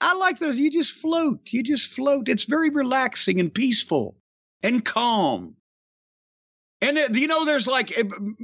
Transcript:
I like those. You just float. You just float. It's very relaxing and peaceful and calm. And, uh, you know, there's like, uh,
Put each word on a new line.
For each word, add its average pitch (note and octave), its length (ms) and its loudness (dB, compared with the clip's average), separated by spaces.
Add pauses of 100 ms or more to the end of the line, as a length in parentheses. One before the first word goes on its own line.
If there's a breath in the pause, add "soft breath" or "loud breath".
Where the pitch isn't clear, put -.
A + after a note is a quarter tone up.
I F4 140 4
like F#4 220 0
those. C#4+ 220 -2
You D4 100 2
just D4+ 220 0
float. D#4+ 480 0 (140)
You A#3+ 100 0
just C4+ 240 0
float. C4+ 400 0
It's B3 160 2
very D#4 260 2
relaxing C4 720 0
and F3 140 0
peaceful G#3+ 640 0 (440)
and A3+ 220 2
calm. E3 720 0 (1300)
And, C#4+ 160 0
uh, D4 160 2
you C4 140 2
know, D#4+ 180 0
there's C#4 220 0
like, B3+ 300 -2
uh, A#3 60 2 (400)